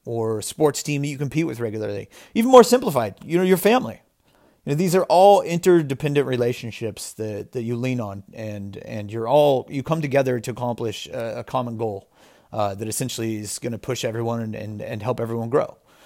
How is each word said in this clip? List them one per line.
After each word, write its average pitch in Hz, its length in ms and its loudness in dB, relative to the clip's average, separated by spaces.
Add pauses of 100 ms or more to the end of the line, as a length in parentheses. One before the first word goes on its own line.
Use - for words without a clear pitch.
or 113 340 -4
a 101 40 -10
sports 151 400 0
team 147 180 -2
that 143 60 -2
you 143 100 -6
compete 147 300 -2
with 120 120 -8
regularly. 107 480 -6 (280)
Even 233 160 4
more 247 120 12
simplified, 143 600 2
you 165 140 -2
know, 185 60 2
your 185 140 4
family. 160 420 0 (640)
You 143 80 -2
know, - 20 -2
these 175 200 2
are 185 80 4
all 185 380 8
interdependent 151 840 2
relationships 120 840 -4
that, 104 400 -8
that 120 100 -6
you 117 140 -4
lean 127 240 -2
on, 98 220 -10 (100)
and, 104 440 -10
and 104 340 -10
you're 113 160 -6
all, 143 420 4
you 139 120 -6
come 160 200 -2
together 131 380 0
to 117 120 -8
accomplish 117 560 -6
a, 117 320 -8
a 117 40 -8
common 120 340 -6
goal, 107 340 -6 (400)
uh, 104 240 -2
that 110 120 -6
essentially 113 500 -4
is 104 220 -8
gonna 117 180 -8
push - 260 -6
everyone 117 380 -2
and, 110 140 -6
and, 104 260 -10
and 110 220 -8
help 120 160 -2
everyone 117 300 -4
grow. 151 280 0 (280)